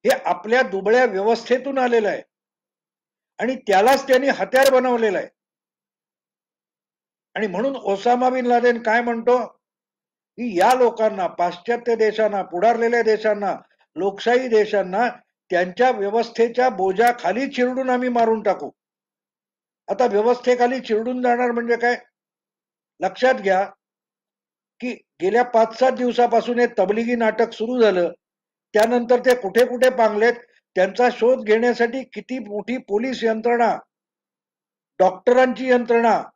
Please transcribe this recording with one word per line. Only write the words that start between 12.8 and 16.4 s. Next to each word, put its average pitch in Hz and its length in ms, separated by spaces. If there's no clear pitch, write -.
देशांना, 208 540
लोकशाही 226 520
देशांना 214 600
त्यांच्या 180 400
व्यवस्थेच्या 233 800